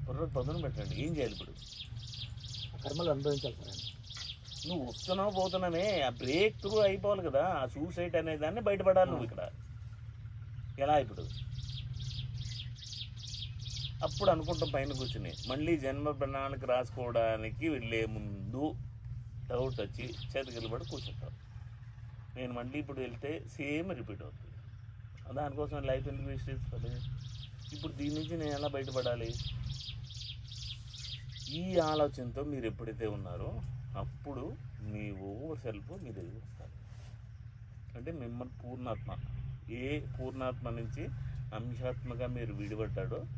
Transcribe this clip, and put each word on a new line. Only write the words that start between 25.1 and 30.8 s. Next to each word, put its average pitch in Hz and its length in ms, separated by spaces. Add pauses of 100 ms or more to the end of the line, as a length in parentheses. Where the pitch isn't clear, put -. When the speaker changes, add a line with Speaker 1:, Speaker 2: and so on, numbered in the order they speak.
Speaker 1:
దానికోసం 143 480
లైఫ్ 135 240
ఎందుకు 139 200
వేస్ట్ 139 220
చేసుకోవాలి? 123 520 (720)
ఇప్పుడు - 180
దీని 143 220
నుంచి 160 220
నేను 151 140
ఎలా 143 160
బయటపడాలి? 123 680 (2250)